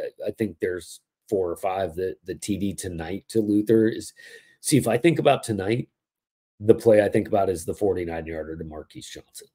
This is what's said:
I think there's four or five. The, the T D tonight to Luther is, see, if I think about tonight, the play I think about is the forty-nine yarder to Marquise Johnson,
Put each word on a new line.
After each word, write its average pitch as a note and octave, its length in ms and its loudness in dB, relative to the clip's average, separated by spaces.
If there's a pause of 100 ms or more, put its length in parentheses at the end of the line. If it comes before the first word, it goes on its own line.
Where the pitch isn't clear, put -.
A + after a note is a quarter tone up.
(260)
I G#2+ 60 -2
think G2+ 280 -4
there's F2+ 420 -6 (280)
four F#2 200 0
or E2+ 60 -4
five. F#2 400 -4
The, F#2 200 -4 (100)
the F2 100 -8
T G2 220 -4
D G2 160 -4
tonight F2 560 -8
to A2+ 120 2
Luther G#2+ 460 4
is, - 260 -6 (480)
see, - 160 2
if A#2 100 2
I A2+ 100 2
think D#3+ 220 4
about C#3+ 240 4
tonight, A2 460 -2 (720)
the G#2+ 160 6
play G#2+ 260 6
I G2 80 0
think G2+ 180 0
about G2 220 2
is E2+ 160 -4
the F#2 80 -4
forty-nine F2 520 -2
yarder D#2+ 320 -8
to E2 60 -10
Marquise D#2 440 -14
Johnson, - 480 -20